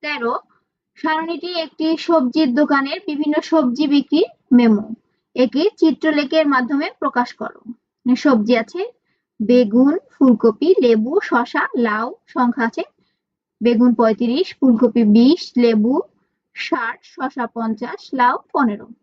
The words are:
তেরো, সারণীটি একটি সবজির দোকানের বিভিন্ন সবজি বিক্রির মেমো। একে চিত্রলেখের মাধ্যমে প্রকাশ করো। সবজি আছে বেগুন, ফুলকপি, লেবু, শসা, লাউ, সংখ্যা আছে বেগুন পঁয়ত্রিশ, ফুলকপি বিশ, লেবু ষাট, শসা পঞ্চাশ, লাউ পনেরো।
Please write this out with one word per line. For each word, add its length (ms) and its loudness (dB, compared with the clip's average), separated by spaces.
তেরো, 300 -6
সারণীটি 520 -6
একটি 260 -6
সবজির 560 0
দোকানের 520 -2
বিভিন্ন 360 -2
সবজি 440 0
বিক্রির 420 0
মেমো। 340 4
একে 260 0
চিত্রলেখের 720 0
মাধ্যমে 400 -2
প্রকাশ 340 -4
করো। 280 -14
সবজি 500 2
আছে 240 -6
বেগুন, 540 4
ফুলকপি, 580 2
লেবু, 400 2
শসা, 420 -4
লাউ, 300 -2
সংখ্যা 400 -2
আছে 160 -6
বেগুন 340 2
পঁয়ত্রিশ, 600 0
ফুলকপি 500 2
বিশ, 380 4
লেবু 380 2
ষাট, 460 -8
শসা 440 -10
পঞ্চাশ, 540 -8
লাউ 240 0
পনেরো। 360 -2